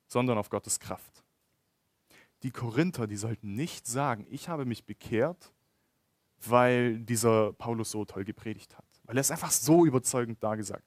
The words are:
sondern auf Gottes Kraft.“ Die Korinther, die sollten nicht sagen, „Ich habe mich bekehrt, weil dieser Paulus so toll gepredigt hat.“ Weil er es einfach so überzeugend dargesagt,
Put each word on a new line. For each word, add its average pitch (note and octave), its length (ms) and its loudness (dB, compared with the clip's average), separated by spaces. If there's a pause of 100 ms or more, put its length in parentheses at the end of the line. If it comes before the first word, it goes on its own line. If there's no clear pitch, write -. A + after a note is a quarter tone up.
sondern B2 280 0
auf G#2 140 -4
Gottes - 300 -4
Kraft.“ - 440 -14 (1200)
Die C3 80 -4
Korinther, A#2+ 560 -2
die G#2 100 -6
sollten G2+ 380 -8
nicht D3 320 -8
sagen, A#2+ 440 -2
„Ich - 180 -12
habe D#3 160 -6
mich A#2+ 200 -6
bekehrt, A#2+ 680 -4 (840)
weil B2 580 4
dieser A2 540 2
Paulus A2+ 400 -6
so G#2+ 120 -6
toll G2 200 -8
gepredigt - 520 -12
hat.“ - 80 -20 (200)
Weil A#2 120 -6
er C3+ 40 2
es C#3 100 0
einfach D#3+ 220 -6
so E3 340 6
überzeugend B2 560 0
dargesagt, G#2+ 440 -6